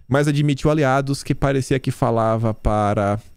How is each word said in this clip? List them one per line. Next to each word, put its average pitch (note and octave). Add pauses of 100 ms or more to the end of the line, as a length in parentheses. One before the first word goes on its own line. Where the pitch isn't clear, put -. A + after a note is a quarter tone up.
Mas D3
admitiu D3
aliados C#3
que -
parecia C#3
que B2+
falava A2+
para G#2 (180)